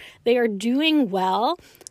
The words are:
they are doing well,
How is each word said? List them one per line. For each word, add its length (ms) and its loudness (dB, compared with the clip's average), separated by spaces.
they 120 2
are 120 2
doing 600 0
well, 480 0